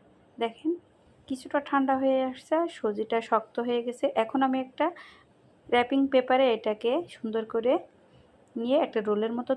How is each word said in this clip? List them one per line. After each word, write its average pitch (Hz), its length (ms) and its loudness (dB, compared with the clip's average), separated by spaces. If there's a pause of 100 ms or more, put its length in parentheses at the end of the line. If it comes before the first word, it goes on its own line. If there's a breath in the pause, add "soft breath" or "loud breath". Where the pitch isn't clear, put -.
(380)
দেখেন 233 340 -4 (560)
কিছুটা 269 320 -4 (100)
ঠান্ডা 269 320 2
হয়ে 262 180 2 (120)
আসছে, 262 240 -4 (220)
সুজিটা 214 440 -2
শক্ত 220 340 0 (120)
হয়ে 240 160 0
গেছে। 240 220 -2 (100)
এখন 226 320 0
আমি 262 120 0
একটা 262 260 -4 (840 loud breath)
র্যাপিং 247 380 2
পেপারে 262 460 4
এটাকে 220 380 -2 (240)
সুন্দর 220 300 -4
করে 226 280 0 (840 soft breath)
নিয়ে 233 300 0
একটা - 220 -4
রোলের 214 300 0
মতো 240 200 -2